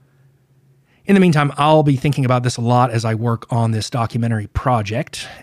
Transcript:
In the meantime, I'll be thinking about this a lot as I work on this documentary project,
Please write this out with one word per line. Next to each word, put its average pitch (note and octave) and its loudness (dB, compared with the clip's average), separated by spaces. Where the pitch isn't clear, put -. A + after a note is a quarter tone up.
In G3+ 2
the F#3+ 6
meantime, D3 2
I'll D#3 4
be C#3+ 2
thinking C#3 -2
about B2 0
this B2 -4
a B2 -6
lot B2 2
as A2+ -2
I A2 -2
work A2+ -4
on A#2 0
this A2 -4
documentary A2+ -4
project, A2+ -4